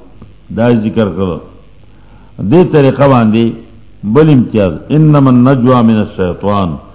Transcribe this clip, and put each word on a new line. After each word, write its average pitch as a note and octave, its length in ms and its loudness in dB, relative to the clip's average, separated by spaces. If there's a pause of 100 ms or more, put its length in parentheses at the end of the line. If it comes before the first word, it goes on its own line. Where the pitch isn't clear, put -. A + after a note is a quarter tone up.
(560)
دا A2 140 -2
یې A#2+ 160 2
ذکر A2 220 -2 (100)
کړو. F#2 200 -6 (1120)
دې E3+ 100 4 (120)
طریقه C#3 340 2
باندې A#2 360 2 (600)
بل B2+ 260 2
امتیاز، G#2+ 440 0 (160)
«انما D3 400 2
النجوى B2+ 540 2
من A2+ 140 2
الشیطان G2 720 -4 (240)